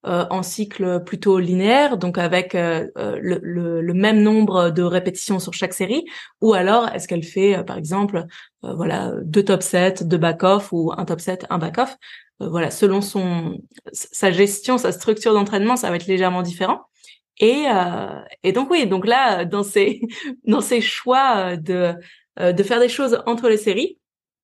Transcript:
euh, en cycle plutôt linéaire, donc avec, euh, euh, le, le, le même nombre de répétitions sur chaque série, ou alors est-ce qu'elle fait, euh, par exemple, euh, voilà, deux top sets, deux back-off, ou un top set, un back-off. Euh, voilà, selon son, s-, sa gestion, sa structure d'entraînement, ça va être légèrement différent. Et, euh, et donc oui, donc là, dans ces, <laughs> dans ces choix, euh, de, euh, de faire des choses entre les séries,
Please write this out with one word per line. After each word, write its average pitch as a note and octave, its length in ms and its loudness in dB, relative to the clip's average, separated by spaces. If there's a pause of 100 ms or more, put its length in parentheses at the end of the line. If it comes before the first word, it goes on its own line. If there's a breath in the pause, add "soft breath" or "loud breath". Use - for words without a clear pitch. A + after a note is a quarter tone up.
euh, F3 240 0
en F#3 120 -2
cycle F3+ 600 -4
plutôt F#3+ 340 0
linéaire, G#3 600 2
donc F3 180 -4
avec, F3+ 380 -2
euh, E3+ 320 -2 (100)
euh, - 240 -6
le, F3+ 220 -4
le, E3+ 400 -4
le F3 100 -2
même G#3 300 4
nombre G3+ 480 4
de E3 120 0
répétitions F3+ 560 -2
sur F3+ 140 -8
chaque F#3 220 -6
série, A3+ 320 -2 (340 loud breath)
ou A3 140 4
alors G#3 400 4
est-ce - 120 -10
qu'elle E3+ 180 -4
fait, G3 340 2
euh, F3 40 -6
par F3 140 -8
exemple, F#3 480 -4 (400 loud breath)
euh, B2+ 80 -10
voilà, E3 400 -4 (100)
deux F#3 220 2
top F#3+ 180 2
sets, F#3 420 0
deux E3+ 120 0
back-off, F3 560 2
ou E3 240 -2
un F#3 80 -6
top E3 160 -6
set, F#3 300 -6
un F3+ 80 -2
back-off. E3 360 -2 (460 loud breath)
Euh, - 80 -8
voilà, E3 220 -2
selon G3 320 2
son, F3+ 560 -4 (340)
s-, - 200 -12
sa - 180 2
gestion, G3+ 480 2
sa A#3 140 -2
structure G#3+ 420 0
d'entraînement, G#3 420 2
ça F#3+ 140 -2
va F3 60 -2
être F3 100 -8
légèrement F#3 340 0
différent. F#3 400 -2 (600 soft breath)
Et, C4 320 4
euh, F3 360 0 (340)
et F#3 80 0
donc B3+ 180 0
oui, D#4 200 2
donc F#3 180 0
là, A3+ 380 2
dans G3+ 180 -2
ces, G3+ 380 2 (220 loud breath)
<laughs> C#4 220 -12
dans A3+ 160 4
ces A#3 200 0
choix, A3+ 720 2
euh, F3 40 -6
de, F3 380 -2 (460 loud breath)
euh, F3+ 100 4
de F3+ 140 2
faire A#3 160 2
des B3 80 6
choses A#3+ 380 0
entre A#3 220 0
les A3 80 6
séries, G#3 400 -2 (480)